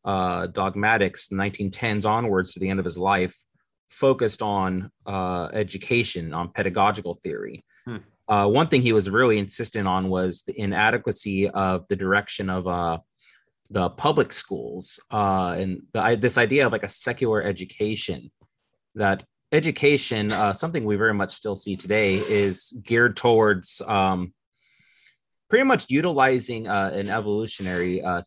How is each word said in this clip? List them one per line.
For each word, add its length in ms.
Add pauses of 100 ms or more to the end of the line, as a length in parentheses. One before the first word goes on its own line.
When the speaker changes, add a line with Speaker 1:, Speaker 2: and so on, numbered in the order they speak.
Speaker 1:
uh, 420
dogmatics, 840
nineteen 400
tens 360
onwards 480
to 60
the 100
end 80
of 80
his 100
life, 400 (540)
focused 520
on, 480 (160)
uh, 460
education, 800
on 180
pedagogical 720
theory. 420 (200)
Speaker 2:
Hmm. 140 (280)
Speaker 1:
Uh, 220
one 200
thing 120
he 140
was 160
really 280
insistent 480
on 220
was 340
the 160
inadequacy 920
of 400
the 80
direction 520
of, 180
uh, 320 (720)
the 200
public 420
schools, 680 (140)
uh, 460
and 240 (100)
the, 80
I, 160
this 220
idea 280
of, 60
like, 100
a 60
secular 540
education, 880 (640)
that 300 (280)
education, 800
uh, 200
something 320
we 120
very 180
much 200
still 200
see 220
today, 400
is 640
geared 340
towards, 680
um, 460 (1160)
pretty 160
much 240
utilizing, 800
uh, 260
an 160
evolutionary, 960
uh, 240